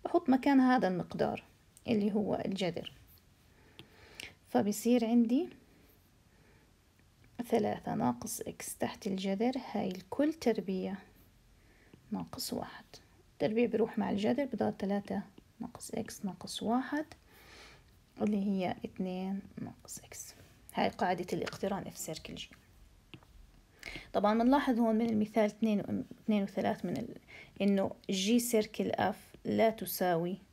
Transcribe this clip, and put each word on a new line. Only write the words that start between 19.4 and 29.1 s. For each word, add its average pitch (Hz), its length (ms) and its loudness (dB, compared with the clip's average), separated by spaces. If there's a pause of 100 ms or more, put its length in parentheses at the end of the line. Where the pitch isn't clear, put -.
ناقص - 360 -14
إكس. - 360 -16 (400)
هاي 185 140 2
قاعدة 185 440 -2
الاقتران 190 540 -4
اف - 100 -12
سيركل - 380 -10
جي. - 160 -12 (1600)
طبعًا 208 260 4
بنلاحظ 262 400 4
هون 226 160 4
من 233 160 2
المثال 214 340 2
اثنين 208 360 2
و-، - 240 -4 (200)
اثنين 208 180 4
وثلاث 196 420 -2
من 175 120 -2
ال-، - 220 -8 (440)
إنه 196 280 4 (200)
جي 196 280 4
سيركل 214 520 0
اف - 380 0 (160)